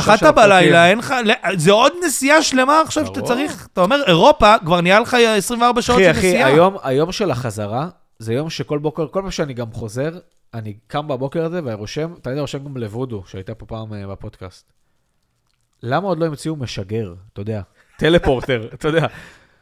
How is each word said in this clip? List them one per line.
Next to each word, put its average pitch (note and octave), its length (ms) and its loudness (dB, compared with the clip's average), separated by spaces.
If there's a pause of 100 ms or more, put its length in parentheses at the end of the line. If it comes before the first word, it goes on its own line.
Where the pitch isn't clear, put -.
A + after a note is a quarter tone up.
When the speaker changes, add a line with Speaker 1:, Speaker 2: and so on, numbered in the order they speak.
Speaker 1:
נחת G#3+ 100 6
Speaker 2:
של C4 80 2
הפקקים. D4 180 6
Speaker 1:
בלילה, F3 460 6
אין G#3 80 2
לך, C4 160 -6 (100)
לא, G#3+ 100 2 (220)
זה E3 160 4
עוד B3 200 4 (140)
נסיעה C#4+ 360 2
שלמה C4+ 380 2
עכשיו D4+ 260 -2
שאתה C#4+ 140 -10
Speaker 2:
ברור. G#3+ 80 -6
Speaker 1:
צריך... C4+ 440 -4
אתה - 80 -2
אומר, B3 260 2
אירופה, G#3 480 6 (100)
כבר F3 160 2
נהיה F#3 200 4
לך A#3 160 0 (200)
עשרים A3+ 260 -2
וארבע A#3+ 200 2
שעות B3 160 0
Speaker 2:
אחי, F#3+ 60 6
Speaker 1:
של F3 60 6
Speaker 2:
אחי, D#3 80 0 (100)
Speaker 1:
נסיעה. E3+ 200 2
Speaker 2:
היום, E3+ 340 4
היום C#3 300 -2
של G3 180 -4
החזרה, A#2 580 -6 (300)
זה A2+ 160 -6
יום D3+ 160 -4
שכל - 280 -6
בוקר, D3+ 280 -6
כל F#3+ 140 -6
פעם G3 100 -8
שאני D3+ 240 -6
גם A#2 180 -10
חוזר, B2+ 460 -8 (360)
אני G#2+ 200 -12 (120)
קם D3+ 220 -8
בבוקר C#3 360 -6
הזה E3+ 200 -6
ורושם, B2 580 -8
תמיד B2+ 160 -8
רושם C#3 260 -8
גם C#3+ 120 -14
לוודו, A2+ 500 -8
שהייתה G2+ 280 -14
פה - 120 -18
פעם, A2 280 -12
אה, G2+ 120 -12
בפודקאסט. G2 640 -18 (1120)
למה D3+ 260 -4
עוד F3 100 -2
לא E3 80 0
המציאו D#3 300 -8
משגר, G#2+ 580 -8 (180)
אתה - 80 -14
יודע, G#2 200 -8 (380)
טלפורטר, C3+ 680 0
<laughs> - 60 -18
אתה D#3 140 -6
יודע. D3+ 180 0 (540)